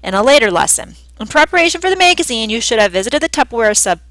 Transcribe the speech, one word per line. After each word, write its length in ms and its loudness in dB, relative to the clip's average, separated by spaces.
in 120 -8
a 100 0
later 260 4
lesson. 460 -2
In 80 -10
preparation 540 0
for 80 -2
the 80 0
magazine, 520 0
you 120 -4
should 180 -2
have 140 2
visited 280 -2
the 60 -4
Tupperware 480 0
sub 240 0